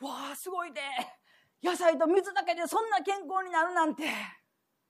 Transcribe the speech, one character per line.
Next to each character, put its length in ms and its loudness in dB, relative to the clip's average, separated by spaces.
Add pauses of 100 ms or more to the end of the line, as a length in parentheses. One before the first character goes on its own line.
「わ 300 -8
あ、 40 -10
す 140 -10
ご 160 -4
い 80 -14
で。 80 -8 (800)
野 140 0
菜 240 4
と 80 4
水 260 4
だ 100 0
け 120 0
で 100 -2
そ 160 2
ん 80 -2
な 120 2
健 260 -2
康 160 0
に 80 -10
な 120 4
る 100 0
な 120 4
ん 100 0
て。」 140 -4 (800)